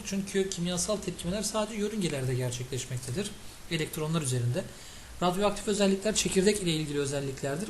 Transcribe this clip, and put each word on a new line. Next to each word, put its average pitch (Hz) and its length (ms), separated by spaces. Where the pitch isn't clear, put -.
Çünkü 196 440
kimyasal 175 480
tepkimeler 185 460
sadece 214 360
yörüngelerde 156 560
gerçekleşmektedir. 127 960
Elektronlar 160 500
üzerinde. 127 420
Radyoaktif 196 460
özellikler 202 480
çekirdek 190 460
ile 170 100
ilgili 147 280
özelliklerdir. 139 720